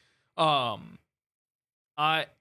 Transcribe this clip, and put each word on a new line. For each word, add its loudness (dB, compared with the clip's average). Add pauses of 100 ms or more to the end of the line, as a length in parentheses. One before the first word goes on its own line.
(400)
um, 0 (960)
I, 0 (140)